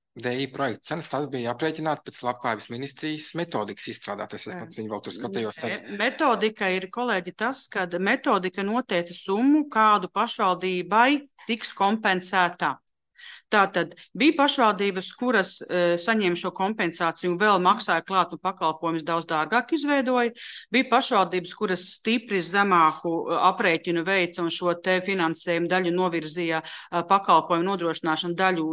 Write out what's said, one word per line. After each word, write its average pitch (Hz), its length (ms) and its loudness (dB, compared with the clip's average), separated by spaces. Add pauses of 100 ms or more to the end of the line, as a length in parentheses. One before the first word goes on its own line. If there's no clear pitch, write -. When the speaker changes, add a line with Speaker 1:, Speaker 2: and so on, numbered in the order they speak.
(200)
Speaker 1:
D 123 160 -4
I 135 160 -4
projekta 135 380 -4
cenas, 156 180 -6
tās 139 240 -4
bija 123 220 -4
aprēķinātas 156 500 -2
pēc - 220 -16
Labklājības 120 480 -4
ministrijas 151 560 -8 (100)
metodikas 107 540 -6
izstrādātas. 104 480 -10
Es - 80 -12
Speaker 2:
Nē. 180 160 -10
Speaker 1:
pats - 160 -16
viņu 107 100 -8
vēl 104 140 -8
tur - 100 -10
skatījos, 110 460 -8
tad - 80 -6
Speaker 2:
E, 202 320 -8
metodika 220 760 0
ir, 185 160 -6
kolēģi, 202 460 -4
tas, 247 340 -4
kad 180 300 -4
metodika 196 680 0
noteica 190 480 -2
summu, 285 560 2
kādu 208 400 4
pašvaldībai 196 1080 2 (260)
tiks 226 300 -4
kompensēta. 185 1000 0 (760)
Tātad 175 460 2 (180)
bija 302 240 4
pašvaldības, 202 680 2 (100)
kuras, 220 380 2 (100)
e, 175 340 2
saņēma 190 380 0
šo 175 160 -6
kompensāciju 185 760 -2
un 175 100 -2
vēl 208 180 4
maksāja 180 460 2
klāt 185 260 0
un 165 80 -12
pakalpojumus 165 640 -2
daudz 165 220 -2
dārgāk 165 480 0
izveidoja. 262 580 2 (400)
Bija 247 200 4
pašvaldības, 185 680 2
kuras - 300 -2 (100)
stipri 220 480 -2
zemāku, 175 640 4 (160)
e, 165 140 0 (100)
aprēķinu 170 560 0
veica 180 400 0
un 160 80 -2
šo 175 260 0
te 185 220 0
finansējumu 170 680 -2
daļu 175 300 0
novirzīja, 165 640 -2
e, - 480 -6
pakalpojumu 175 640 4
nodrošināšanu 170 680 -2
daļu 180 360 2